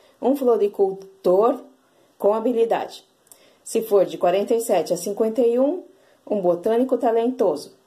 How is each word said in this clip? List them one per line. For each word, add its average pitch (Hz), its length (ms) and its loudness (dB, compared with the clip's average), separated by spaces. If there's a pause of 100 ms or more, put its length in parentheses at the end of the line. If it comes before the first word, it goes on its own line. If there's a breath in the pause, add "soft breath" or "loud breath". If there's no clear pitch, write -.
(200 soft breath)
um 262 140 0
floricultor 208 1300 0 (580 soft breath)
com 196 140 2
habilidade. 220 720 -2 (580 soft breath)
Se 226 200 -4
for 202 240 2
de 170 100 -10
quarenta 196 380 0
e 226 60 0
sete 185 340 0
a - 20 -4
cinquenta 220 460 -2
e 240 180 2
um, 302 240 0 (420 soft breath)
um 214 140 -4
botânico 226 560 0
talentoso. 226 920 -2